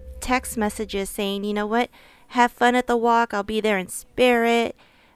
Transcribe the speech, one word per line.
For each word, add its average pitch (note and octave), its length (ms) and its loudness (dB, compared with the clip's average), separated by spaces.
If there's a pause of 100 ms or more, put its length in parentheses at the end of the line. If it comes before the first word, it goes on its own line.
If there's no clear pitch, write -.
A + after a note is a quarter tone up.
(220)
text B3+ 360 -2
messages G#3 520 -4
saying, G3+ 340 -6
"You G#3 100 -4
know G#3 140 -2
what? A#3 220 0 (400)
Have A#3+ 220 2
fun B3 240 2
at B3 120 0
the A#3+ 100 2
walk. A#3 360 2
I'll G3+ 100 -2
be G#3+ 180 -2
there G#3 160 2
in F#3 100 -4
spirit." A#3 880 2 (400)